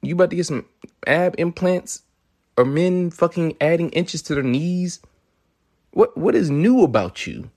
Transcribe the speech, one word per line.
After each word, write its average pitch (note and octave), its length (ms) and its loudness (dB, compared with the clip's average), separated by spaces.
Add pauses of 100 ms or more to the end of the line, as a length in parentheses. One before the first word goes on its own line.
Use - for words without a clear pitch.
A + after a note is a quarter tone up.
You C#3+ 120 -6
about F3 160 4
to E3 60 -6
get F3 100 -2
some C#3 200 -6 (420)
ab F3 300 2
implants? F3+ 680 -4 (540)
Or B2 80 4
men F3 460 0
fucking E3 500 -2
adding E3 300 2
inches E3+ 320 -4
to D3+ 120 -4
their C#3+ 80 -2
knees? E3+ 560 -2 (920)
What, - 260 2
what F3 180 0
is F3 140 2
new G3 340 4
about A2 420 0
you? - 320 -12